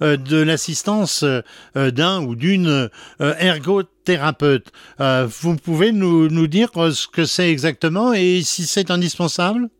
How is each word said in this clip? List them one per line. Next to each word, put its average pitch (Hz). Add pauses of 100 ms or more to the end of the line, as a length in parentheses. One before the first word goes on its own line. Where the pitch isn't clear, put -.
euh, 151
de 139
l'assistance, 160
euh, 131 (340)
euh, 135
d'un 165
ou 120
d'une, 151 (320)
euh, 147
ergothérapeute. 156 (260)
Euh, 131 (140)
vous 170
pouvez 170
nous, 170
nous 165
dire, 202
euh, 165
ce -
que 165
c'est 175
exactement 160
et 185
si 165
c'est 185
indispensable ? 180 (120)